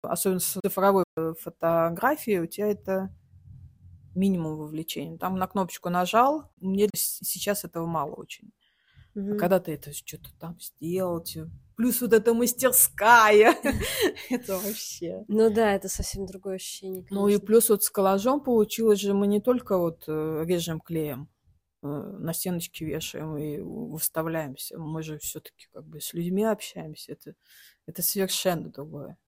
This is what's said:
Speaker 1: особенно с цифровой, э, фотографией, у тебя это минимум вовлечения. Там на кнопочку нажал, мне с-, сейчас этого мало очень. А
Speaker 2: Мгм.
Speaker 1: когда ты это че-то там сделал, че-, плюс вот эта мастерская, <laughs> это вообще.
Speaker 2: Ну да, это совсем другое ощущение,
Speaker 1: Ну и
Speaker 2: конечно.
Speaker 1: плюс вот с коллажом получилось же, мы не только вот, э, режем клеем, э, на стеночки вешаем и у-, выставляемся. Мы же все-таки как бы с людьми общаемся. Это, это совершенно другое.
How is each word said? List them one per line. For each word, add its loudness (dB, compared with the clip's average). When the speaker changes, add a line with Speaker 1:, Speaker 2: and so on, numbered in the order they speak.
Speaker 1:
особенно -2
с -4
цифровой, 4
э, -4
фотографией, 0
у -4
тебя -4
это -4
минимум 0
вовлечения. -8
Там -4
на -2
кнопочку -4
нажал, 2
мне 2
с-, -2
сейчас -4
этого -6
мало -4
очень. -18
А -2
Speaker 2:
Мгм. -
Speaker 1:
когда 2
ты -6
это -12
че-то -16
там -12
сделал, -4
че-, -12
плюс 2
вот 4
эта 6
мастерская, 8
<laughs> -2
это -4
вообще. -8
Speaker 2:
Ну 6
да, 4
это -4
совсем -6
другое -8
ощущение, -10
Speaker 1:
Ну 2
и 6
Speaker 2:
конечно. 2
Speaker 1:
плюс 4
вот 4
с 0
коллажом 2
получилось 4
же, 0
мы 2
не 2
только 0
вот, -2
э, -4
режем -2
клеем, -6
э, -8
на -8
стеночки -6
вешаем -8
и -6
у-, -10
выставляемся. -6
Мы -8
же -12
все-таки -14
как -18
бы -18
с -10
людьми -2
общаемся. -6
Это, -18
это -10
совершенно -2
другое. -14